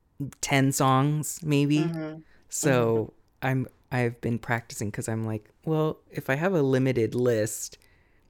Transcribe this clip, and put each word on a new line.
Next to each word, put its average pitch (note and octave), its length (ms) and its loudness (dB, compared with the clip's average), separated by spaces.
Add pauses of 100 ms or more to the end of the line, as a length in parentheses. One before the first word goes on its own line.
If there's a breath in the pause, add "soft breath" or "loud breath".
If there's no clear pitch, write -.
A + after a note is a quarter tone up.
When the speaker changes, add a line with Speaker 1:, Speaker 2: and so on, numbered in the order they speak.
(400)
Speaker 1:
ten C3+ 320 2
songs, C#3 720 2
maybe. D3 420 2
Speaker 2:
Mm-hmm. D#3+ 360 -6 (280 loud breath)
Speaker 1:
So - 200 -2
Speaker 2:
Mm-hmm. A2+ 460 2 (280)
Speaker 1:
I'm C3 240 0 (240)
I've A#2+ 300 -2
been A#2+ 180 -2
practicing A#2 540 -6
'cause - 160 -8
I'm A2+ 160 -4
like, A2 260 -8 (140)
"Well, D#3 360 -2 (100)
if - 180 -8
I C3+ 60 0
have E3+ 200 0
a D#3+ 80 4
limited C3 520 2
list, A#2 640 -2 (520 soft breath)